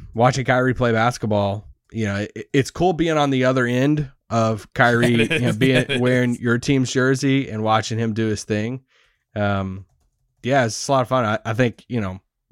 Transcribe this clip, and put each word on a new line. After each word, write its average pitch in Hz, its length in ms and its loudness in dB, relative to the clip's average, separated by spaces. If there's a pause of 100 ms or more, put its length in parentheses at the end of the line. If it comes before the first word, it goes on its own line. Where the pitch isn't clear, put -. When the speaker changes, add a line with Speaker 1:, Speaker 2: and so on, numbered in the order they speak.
(140)
Speaker 1:
watching 123 320 2
Kyrie 127 280 2
play 120 180 0
basketball, 104 760 0 (240)
you 110 140 -4
know, 101 100 -2 (200)
it, - 180 -14
it's 139 180 2
cool 180 220 0
being 160 240 0
on 147 120 2
the 127 160 2
other 127 200 2
end 135 440 0 (200)
of 110 440 -2
Kyrie, 120 400 4
Speaker 2:
<laughs> 113 80 4
It 113 100 0
Speaker 1:
you 156 80 0
know, 123 100 0
Speaker 2:
is, 110 80 -2
Speaker 1:
being, 131 200 2
Speaker 2:
it 127 140 0
is. 127 100 -2
Speaker 1:
wearing 123 340 2
your 120 220 0
team's 131 340 0
jersey 135 580 0
and 110 140 -6
watching 110 360 0
him 113 140 -2
do 110 140 0
his 104 160 -4
thing. 110 380 -4 (540)
Um, 95 500 -4 (560)
yeah, 127 240 2
it's - 220 -6
a 139 40 -2
lot 131 100 2
of 113 60 -4
fun. 127 180 0
I, 107 200 -2
I 110 80 -4
think, 117 340 -2
you 120 140 -4
know, 92 180 -8 (320)